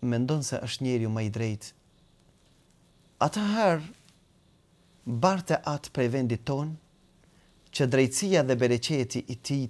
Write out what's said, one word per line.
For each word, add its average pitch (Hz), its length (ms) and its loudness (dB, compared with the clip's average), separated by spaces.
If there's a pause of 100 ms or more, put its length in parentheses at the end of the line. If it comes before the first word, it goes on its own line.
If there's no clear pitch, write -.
mendon 127 440 0
se - 220 -4
është - 180 -6
njeriu 120 260 0
më 110 160 -2
i 104 100 -2
drejtë, 113 360 -6 (1500)
atëherë 208 560 2 (1200)
barte 165 500 2
atë - 360 -6
prej 127 200 0
vendit 123 320 -2
ton, 147 320 -4 (960)
që 135 200 2
drejtësia 135 520 4
dhe 131 120 2
bereqeti 123 760 0
i 120 40 -6
tij 135 340 -4